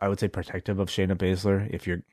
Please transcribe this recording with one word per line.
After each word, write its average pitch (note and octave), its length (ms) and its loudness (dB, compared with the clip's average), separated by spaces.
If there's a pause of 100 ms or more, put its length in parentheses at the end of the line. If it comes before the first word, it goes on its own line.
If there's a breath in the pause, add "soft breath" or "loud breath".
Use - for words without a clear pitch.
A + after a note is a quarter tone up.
I G2+ 80 2
would G2 100 0
say, A2 80 0
protective F#2+ 540 -2
of F#2 80 0
Shayna F#2+ 280 2
Baszler. G2 560 2
If F#2 140 -6
you're, F2 160 -2 (100)